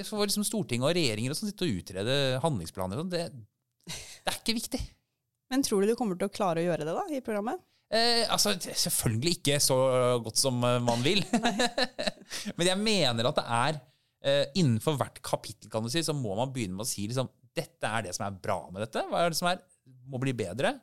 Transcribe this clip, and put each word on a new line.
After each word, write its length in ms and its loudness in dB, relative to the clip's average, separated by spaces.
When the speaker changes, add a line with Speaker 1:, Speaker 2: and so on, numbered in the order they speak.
Speaker 1:
så 140 -8
får 140 2
liksom 160 0
Stortinget 420 0
og 80 2
regjeringer 340 2
og 60 -4
sånn 140 -4
sitte 160 -2
og 120 0
utrede 360 -2
handlingsplaner 560 -2
og 80 -4
sånn. 80 -6
Det, 120 -2
det 460 -8
er 80 -8
ikke 160 0
viktig. 240 -6
Speaker 2:
Men 120 2
tror 180 2
du 60 4
du 80 4
kommer 220 0
til 100 0
å 60 -6
klare 300 0
å 20 2
gjøre 220 0
det 100 -2
da, 60 -2
i 80 -4
programmet? 400 -4
Speaker 1:
Eh, 400 4
altså, 240 2
t-, 160 -8
selvfølgelig 640 0
ikke 240 2
så 140 4
godt 160 -2
som, 240 2
eh, 160 4
man 240 2
vil. 160 4
<laughs> 720 -8
Men 140 4
jeg 100 0
mener 480 4
at 80 0
det 80 0
er, 340 0
eh, 180 4
innenfor 420 4
hvert 240 -4
kapittel, 480 -6
kan 140 -2
du 80 -4
si, 100 0
så 140 -2
må 180 -4
man 160 -2
begynne 240 -4
med 120 -6
å 20 -4
si 180 -4
liksom, 220 -2
«Dette 320 -6
er 200 -2
det 100 -8
som 100 -4
er 140 -8
bra 160 0
med 100 -6
dette. 240 -4
Hva 160 0
er 80 2
det 80 -4
som 80 -2
er, 140 -2
må 100 -6
bli 160 0
bedre? 480 -2